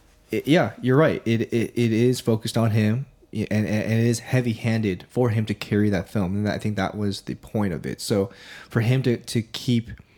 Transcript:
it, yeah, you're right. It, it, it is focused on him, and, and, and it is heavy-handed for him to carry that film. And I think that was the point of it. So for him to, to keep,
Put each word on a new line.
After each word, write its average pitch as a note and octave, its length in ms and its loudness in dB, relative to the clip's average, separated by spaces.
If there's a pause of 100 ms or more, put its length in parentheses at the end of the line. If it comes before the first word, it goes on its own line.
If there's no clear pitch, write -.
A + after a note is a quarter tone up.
(320)
it, A2 160 -2
yeah, C#3 240 4 (100)
you're B2+ 160 4
right. D3+ 280 4
It, A2+ 160 2
it, A2+ 340 0
it A#2 180 2
is A#2+ 260 4
focused A2+ 380 0
on A2+ 140 2
him, A2 340 2 (260)
and, G#2+ 200 -4
and, G#2+ 160 0
and G#2+ 260 -2
it A2+ 140 2
is A#2 140 0
heavy-handed A2+ 880 -2
for A#2+ 200 2
him G#2+ 160 0
to G#2 80 -4
carry G#2 380 0
that F2+ 180 -2
film. G2 260 -2
And G#2 140 -2
I - 80 -4
think G#2+ 200 -4
that F#2+ 200 -4
was G2+ 240 -4
the - 140 -10
point G2+ 380 -4
of - 120 -8
it. - 160 -8
So G2 300 0 (380)
for A#2 120 2
him B2+ 220 2
to, A#2+ 140 0
to - 260 -4
keep, A#2 480 -2 (260)